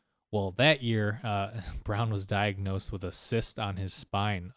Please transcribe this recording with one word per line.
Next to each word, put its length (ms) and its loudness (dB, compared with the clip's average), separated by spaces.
well, 240 2
that 260 6
year, 400 2
uh, 280 0
<laughs> 180 -8
Brown 240 0
was 160 0
diagnosed 640 0
with 140 -6
a 80 -2
cyst 440 -2
on 200 -2
his 160 -4
spine. 640 0